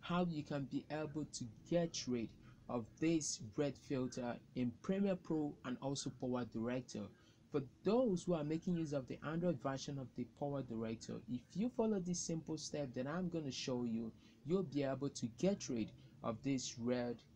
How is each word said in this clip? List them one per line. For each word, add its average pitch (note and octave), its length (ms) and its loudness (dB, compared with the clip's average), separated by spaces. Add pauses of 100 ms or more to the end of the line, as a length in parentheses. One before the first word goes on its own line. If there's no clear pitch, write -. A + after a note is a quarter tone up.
how F3 280 2
you D3+ 140 -2
can C#3+ 220 0
be C#3+ 260 -2
able D3+ 320 -2
to - 220 -6 (240)
get E3+ 360 2
rid A#2+ 220 0 (400)
of A#2 180 -2 (140)
this D#3+ 400 4 (160)
red C#3+ 220 0
filter B2+ 580 -2 (200)
in B2 260 0
Premiere G3 340 2
Pro D3+ 380 0 (100)
and B2+ 180 -2
also C#3 380 -2
Power B2 240 0 (100)
Director. A#2 500 -2 (460)
For D3 120 0 (240)
those G#3 380 4
who F3 100 2
are D#3 100 2
making E3 320 2
use D#3+ 160 0
of C3+ 160 0
the B2+ 180 -6
Android E3 360 2
version C#3 360 -2
of C3 100 -6 (100)
the A#2+ 80 -2 (120)
Power C#3+ 260 0
Director, A2+ 500 -4 (180)
if - 80 0 (140)
you G#3+ 160 2
follow A3 280 2
this F3 220 0
simple D#3+ 380 -2
step D3 360 -4
that B2+ 140 -2
I'm E3+ 220 0
gonna D#3 240 -2
show B2 320 0
you, A2+ 260 0 (340)
you'll F3+ 180 4
be C#3+ 200 0
able C3+ 280 0
to - 160 -2 (100)
get G3 320 2
rid A2 240 0 (320)
of A2+ 180 -2
this C3+ 340 0
red A#2+ 440 0 (140)